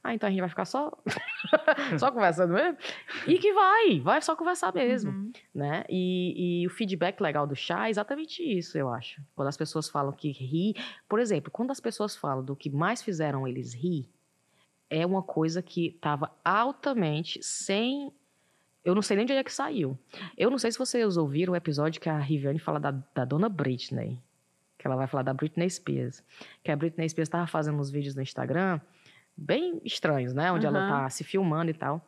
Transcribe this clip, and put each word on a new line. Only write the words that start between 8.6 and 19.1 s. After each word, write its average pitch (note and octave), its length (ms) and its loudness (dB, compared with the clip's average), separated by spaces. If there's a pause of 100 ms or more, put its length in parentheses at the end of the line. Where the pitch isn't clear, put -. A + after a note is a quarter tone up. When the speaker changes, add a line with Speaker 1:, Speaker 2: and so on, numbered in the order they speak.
Speaker 1:
eu C3+ 100 0
acho. A#2 320 -8 (160)
Quando C#3 120 -2
as C#3 100 -6
pessoas D#3 320 -4
falam C#3 220 0
que D3 180 -4
ri... D3 440 -2 (320)
Por G#3 140 2
exemplo, G3+ 300 0
quando B3+ 200 -4
as C4+ 100 -6
pessoas G#3 360 -4
falam C3+ 260 -2
do C#3 140 -6
que D3+ 140 -8
mais E3 320 0
fizeram D3 440 -2
eles B2 280 -6
rir, D3 340 -2 (800)
é D#3+ 160 0
uma F#3 180 0
coisa E3 380 0
que E3+ 300 -4 (100)
tava D3 300 -2 (120)
altamente G3+ 1000 0
sem, C4 680 -2 (720)
eu F3+ 120 2
não G#3 80 4
sei G3 160 2